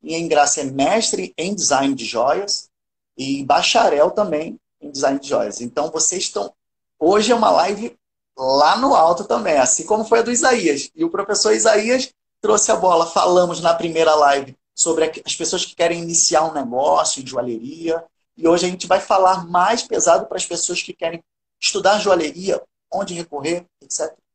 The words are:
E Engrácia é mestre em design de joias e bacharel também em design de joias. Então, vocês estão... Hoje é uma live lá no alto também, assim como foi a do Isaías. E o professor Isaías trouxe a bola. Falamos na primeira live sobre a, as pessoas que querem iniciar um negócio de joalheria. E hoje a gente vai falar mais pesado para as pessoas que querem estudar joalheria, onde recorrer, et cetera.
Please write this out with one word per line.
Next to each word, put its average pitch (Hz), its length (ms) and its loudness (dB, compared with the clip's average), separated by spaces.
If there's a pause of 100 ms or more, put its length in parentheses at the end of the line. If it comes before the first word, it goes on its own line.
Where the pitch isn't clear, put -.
E 156 140 -8
Engrácia 151 460 2
é 139 40 -4
mestre 151 720 -2
em 180 160 -4
design 139 400 0
de 117 120 -8
joias 139 640 -2 (480)
e 139 260 -4
bacharel 165 680 2
também 165 480 -4 (200)
em 147 100 -16
design 139 300 -2
de - 80 -16
joias. 113 320 -2
Então, 143 320 -6
vocês 165 320 -2
estão... - 300 -6 (440)
Hoje 208 340 2
é 233 40 4
uma 214 160 4
live 202 460 0 (400)
lá 139 400 4
no 262 180 2
alto 175 300 4
também, 208 320 0
assim 131 280 0
como 214 200 0
foi 226 140 2
a - 20 2
do 226 100 -2
Isaías. 185 640 0
E 160 80 -4
o 170 60 -2
professor 202 440 0
Isaías 220 600 0 (260)
trouxe 208 320 2
a - 60 2
bola. 175 280 2
Falamos 180 540 2
na 170 140 2
primeira 160 420 2
live 139 420 2 (160)
sobre 160 300 0
a, 156 80 -2 (140)
as - 100 -6
pessoas 175 300 -4
que - 100 -18
querem 170 260 -2
iniciar 170 440 0
um 160 80 -4
negócio 143 680 0
de 123 100 -14
joalheria. 135 720 -6 (340)
E 165 100 0
hoje 170 180 4
a 180 40 0
gente 180 180 -10
vai 190 140 2
falar 185 460 2
mais 185 360 0
pesado 185 440 2
para - 100 -10
as 180 80 -6
pessoas 175 360 -6
que 180 120 -12
querem 165 280 -8 (400)
estudar 196 380 0
joalheria, 170 600 -2 (280)
onde 185 240 -6
recorrer, 170 520 -6 (160)
et 135 100 -14
cetera. - 260 -6 (160)